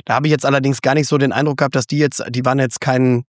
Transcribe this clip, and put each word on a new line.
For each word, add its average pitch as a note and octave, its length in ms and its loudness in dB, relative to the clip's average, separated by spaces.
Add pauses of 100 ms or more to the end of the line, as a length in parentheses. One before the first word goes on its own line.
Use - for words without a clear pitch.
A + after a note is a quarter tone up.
Da - 80 -2
habe C#3 140 0
ich D3+ 40 2
jetzt C#3+ 140 0
allerdings C#3 380 0
gar C3+ 100 2
nicht D3 140 0
so D3+ 100 0
den C3+ 140 2
Eindruck C#3 260 -2
gehabt, C#3 180 0
dass B2+ 120 -2
die C#3+ 100 -4
jetzt, C#3+ 320 -2
die A#2+ 160 -4
waren C3+ 140 0
jetzt C3 220 -2
kein, B2+ 420 2 (140)